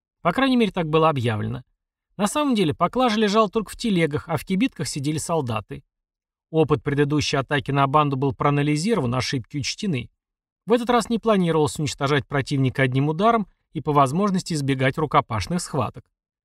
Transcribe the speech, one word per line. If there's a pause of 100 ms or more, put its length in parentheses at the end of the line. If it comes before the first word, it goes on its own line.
(220)
По
крайней
мере,
так
было
объявлено. (540)
На
самом
деле,
поклажа
лежала
только
в
телегах,
а
в
кибитках
сидели
солдаты. (680)
Опыт
предыдущей
атаки
на
банду
был
проанализирован,
ошибки
учтены. (560)
В
этот
раз
не
планировалось
уничтожать
противника
одним
ударом (260)
и
по
возможности
избегать
рукопашных
схваток. (400)